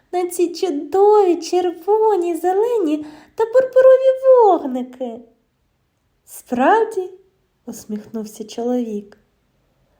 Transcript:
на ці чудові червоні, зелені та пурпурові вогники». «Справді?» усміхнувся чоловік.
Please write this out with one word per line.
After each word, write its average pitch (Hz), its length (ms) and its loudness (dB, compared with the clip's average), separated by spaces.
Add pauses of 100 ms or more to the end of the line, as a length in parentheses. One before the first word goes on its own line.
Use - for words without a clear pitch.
(120)
на 359 140 -4
ці 349 280 -4
чудові 370 840 2
червоні, 359 1000 -2
зелені 370 680 -2 (280)
та 440 100 -2
пурпурові 523 800 4
вогники». 269 960 2 (1040)
«Справді?» 370 840 -2 (580)
усміхнувся 214 760 -14
чоловік. 233 760 -8 (800)